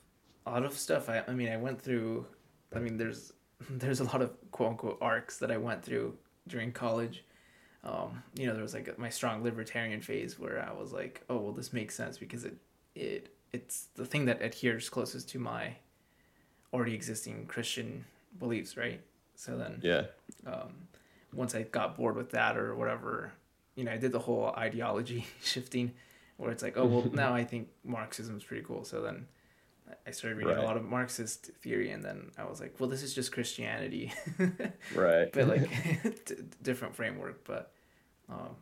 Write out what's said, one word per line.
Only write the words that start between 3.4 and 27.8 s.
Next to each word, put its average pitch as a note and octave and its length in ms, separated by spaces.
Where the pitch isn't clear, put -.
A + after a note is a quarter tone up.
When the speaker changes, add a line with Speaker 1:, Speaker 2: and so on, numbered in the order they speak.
Speaker 1:
<laughs> - 180
there's C3 300
a C3+ 40
lot B2+ 180
of A#2+ 140
quote-unquote A2+ 480
arcs A#2 400
that A2 120
I A2+ 60
went A2+ 260
through A#2 340
during A#2 240
college. A#2 520
Um, A#2 400
you C3+ 120
know, A#2 60
there A2 100
was, G#2+ 120
like, - 240
my A#2 100
strong A2 340
libertarian A2+ 600
phase - 360
where - 240
I - 100
was - 200
like, - 380
"Oh, B2+ 80
well, G#2 140
this B2 200
makes A2 220
sense - 240
because A#2+ 260
it, - 140
it, - 400
it's - 420
the A2+ 100
thing D3 220
that A#2+ 160
adheres A#2 480
closest - 400
to - 80
my A#2 380
already A#2 220
existing A2 520
Christian A#2 580
beliefs," A#2 380
right? A#2+ 260
So B2 240
then, A2+ 240
Speaker 2:
Yeah. - 260
Speaker 1:
um, - 420
once B2 220
I A2 100
got G#2+ 320
bored A#2+ 200
with A#2+ 160
that A2+ 260
or A2 180
whatever, A#2 580
you C3 80
know, A2+ 80
I A2 60
did B2+ 140
the A#2 80
whole A2+ 260
ideology A#2 800
<laughs> - 80
shifting B2 520
where A#2 140
it's A2+ 100
like, G#2 140
"Oh, B2+ 100
well, A#2+ 240
Speaker 2:
<laughs> - 20
Speaker 1:
now C#3 220
I A#2+ 100
think A#2 260